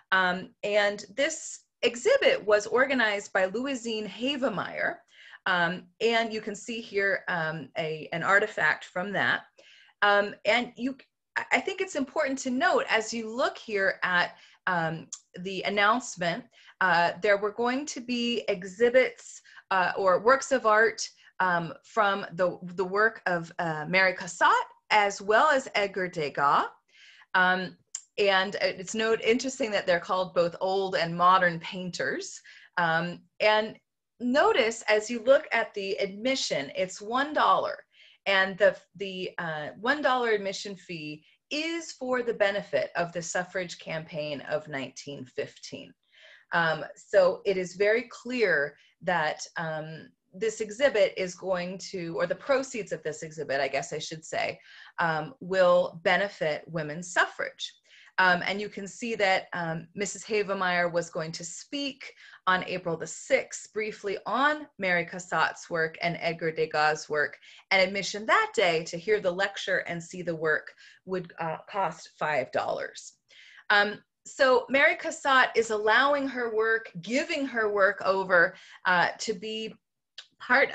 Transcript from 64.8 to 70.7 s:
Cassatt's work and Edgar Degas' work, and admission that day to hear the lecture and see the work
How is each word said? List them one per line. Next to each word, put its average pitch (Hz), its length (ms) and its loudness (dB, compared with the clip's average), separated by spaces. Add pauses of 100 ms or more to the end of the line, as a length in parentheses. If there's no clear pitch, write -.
Cassatt's - 640 -4
work 165 320 -2
and 170 200 -2
Edgar 165 300 -2
Degas' 156 580 0
work, 147 280 -2 (340)
and 190 100 6
admission 196 460 -2
that 415 280 4
day 170 280 2
to 170 140 -8
hear 208 220 0
the 180 120 0
lecture 190 560 -2
and 170 140 -6
see 180 200 -12
the 170 140 -4
work 156 360 -2 (340)